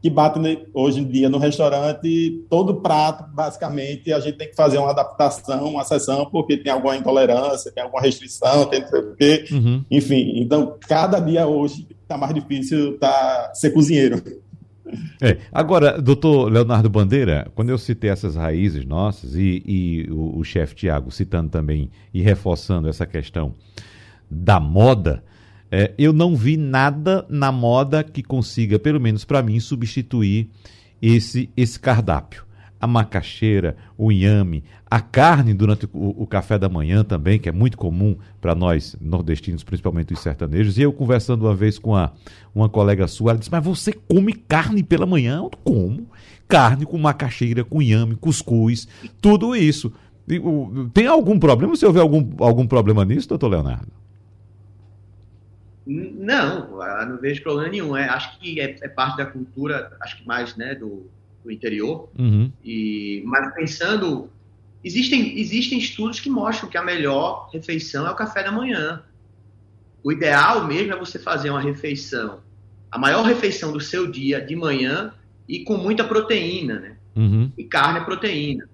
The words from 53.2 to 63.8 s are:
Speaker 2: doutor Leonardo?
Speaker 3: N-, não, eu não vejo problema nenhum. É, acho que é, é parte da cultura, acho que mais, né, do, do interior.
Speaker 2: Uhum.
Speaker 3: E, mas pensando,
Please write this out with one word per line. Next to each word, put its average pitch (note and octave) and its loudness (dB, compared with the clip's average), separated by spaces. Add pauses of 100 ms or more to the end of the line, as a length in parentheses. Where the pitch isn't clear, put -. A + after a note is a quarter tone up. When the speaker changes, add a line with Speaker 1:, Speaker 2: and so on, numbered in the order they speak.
Speaker 2:
doutor C#3+ 0
Leonardo? C#2 -2 (2000)
Speaker 3:
N-, D#3 -8
não, F3+ -2
eu G2+ -8
não B2+ -10
vejo C#3+ -4
problema D#3 -4
nenhum. E3 -6
É, C3+ -4
acho B2+ -6
que E3 -10
é, C3+ -8
é C#3 -12
parte C#3 -4
da C#3 -6
cultura, C3+ -8
acho - -16
que - -20
mais, A#2+ -8
né, B2+ -10
do, G2+ -16 (380)
do A2+ -14
interior. A2 -6 (100)
Speaker 2:
Uhum. A#2+ 2 (120)
Speaker 3:
E, G#2 -8
mas C3+ -2
pensando, E3+ -4 (540)